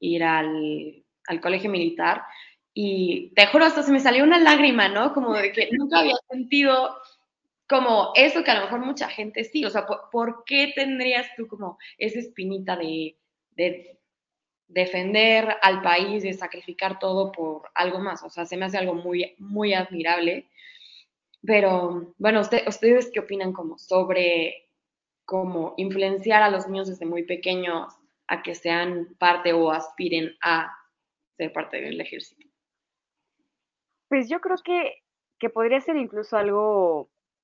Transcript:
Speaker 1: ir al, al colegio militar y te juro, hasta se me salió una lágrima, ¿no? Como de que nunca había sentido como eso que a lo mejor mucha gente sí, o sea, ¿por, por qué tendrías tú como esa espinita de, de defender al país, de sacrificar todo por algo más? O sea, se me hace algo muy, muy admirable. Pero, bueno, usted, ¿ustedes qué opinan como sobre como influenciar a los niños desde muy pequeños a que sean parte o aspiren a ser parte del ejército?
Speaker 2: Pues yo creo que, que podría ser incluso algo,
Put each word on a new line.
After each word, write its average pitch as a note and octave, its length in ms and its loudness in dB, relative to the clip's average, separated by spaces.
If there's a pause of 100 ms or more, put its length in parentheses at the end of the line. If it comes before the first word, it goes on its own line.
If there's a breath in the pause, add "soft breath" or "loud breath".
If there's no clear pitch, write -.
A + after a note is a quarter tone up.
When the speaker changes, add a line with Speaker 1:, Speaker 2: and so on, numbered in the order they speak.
Speaker 1:
ir E3+ 240 0
al, D#3 800 -2 (240)
al E3+ 120 -6
colegio F#3+ 300 -2
militar E3+ 520 -2 (520 loud breath)
y F#3+ 600 -4
te G3+ 120 8
juro, D#4 200 6
hasta D#4 160 2
se C#4 100 2
me C4+ 80 6
salió C4+ 240 6
una E4+ 140 8
lágrima, C#4+ 500 6
¿no? A3 240 0
Como A#3+ 220 0
de G3+ 180 0
que G#3+ 180 0
nunca C#4+ 300 2
había C#4 160 2 (120)
sentido C4 680 2 (720 loud breath)
como A#3+ 480 4
eso D4 260 6
que - 80 0
a A3+ 40 4
lo G#3 80 0
mejor A3+ 180 -4
mucha C4+ 280 -6
gente G#3+ 360 -8
sí, D4+ 200 -4
o G3+ 60 -4
sea, - 160 -4
¿por, - 240 -8
por A#3 340 -4
qué C#4+ 300 0
tendrías B3+ 600 -2
tú A3+ 100 -10
como G3+ 320 -12 (200 loud breath)
esa A3 200 -4
espinita F#3+ 580 -8
de, D#3+ 400 -8 (340)
de - 500 -6 (640)
defender G3+ 960 2
al F#3+ 200 4
país, F#3+ 420 0
de F#3+ 80 -4
sacrificar F#3 640 -8
todo F#3+ 320 -2
por D#3 440 -10
algo F#3 260 -2
más? F#3+ 240 -8
O E3 60 -16
sea, E3+ 160 -10
se F3+ 100 -12
me F#3 80 -4
hace F#3+ 140 -4
algo F#3 160 -2
muy, F3 440 -6
muy G3+ 360 -2
admirable. F3 720 -2 (1000 loud breath)
Pero, F3+ 720 2
bueno, G#3+ 220 2
usted, A3+ 260 0
¿ustedes A#3+ 460 2
qué G#3 80 -4
opinan G3 320 -6
como E3+ 260 -12
sobre F3+ 880 0 (580)
como F3+ 520 -4
influenciar G3 680 2
a G#3 80 4
los F#3+ 160 -4
niños F#3+ 220 -6
desde F3+ 180 -10
muy E3+ 160 -6
pequeños F3 720 -6 (320)
a E3+ 160 -6
que E3+ 140 -12
sean E3+ 600 -4
parte F3 360 2
o E3 180 2
aspiren D#3+ 720 -4
a E3 340 0 (600)
ser - 160 -8
parte - 280 -8
del D3+ 200 -10
ejército? - 440 -16 (1600)
Speaker 2:
Pues C4 200 0
yo E4+ 120 -4
creo F#4 240 -2
que, F4 320 -2 (420)
que A#3 100 -6
podría A#3 320 0
ser D#4+ 160 -4
incluso A3 400 -6
algo, G3+ 720 0 (340)